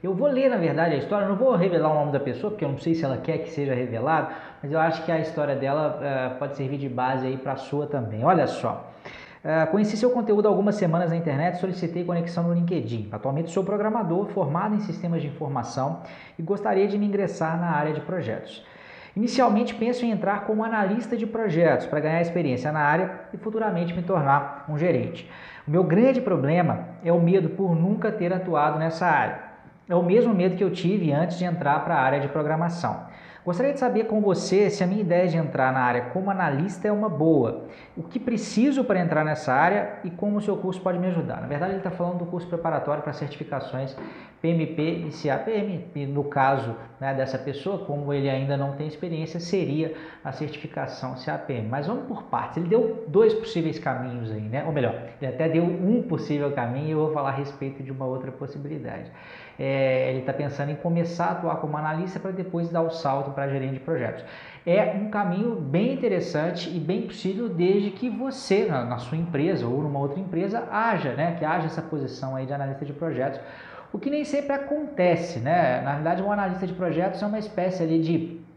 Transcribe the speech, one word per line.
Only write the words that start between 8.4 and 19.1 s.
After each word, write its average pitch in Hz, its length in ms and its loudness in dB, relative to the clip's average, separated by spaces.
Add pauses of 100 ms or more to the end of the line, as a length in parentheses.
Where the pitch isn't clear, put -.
só. - 420 -4 (540)
"Eh, 156 240 4
conheci 208 280 2
seu 240 140 4
conteúdo 214 380 4
há - 20 8
algumas 202 240 4
semanas 170 380 2
na 170 60 2
internet, 165 420 0
solicitei 175 440 -2
conexão 170 420 0
no 170 100 2
LinkedIn. 120 560 0
Atualmente 139 400 -2
sou 190 120 2
programador 202 680 0
formado 185 440 0
em 208 60 2
sistemas 170 420 -2
de 143 60 -4
informação 139 720 -4 (400)
e - 20 -6
gostaria 202 460 2
de 202 100 0
me 208 80 2
ingressar 170 540 0
na 175 80 0
área 151 260 2
de 143 80 -4
projetos. 123 640 -6 (480)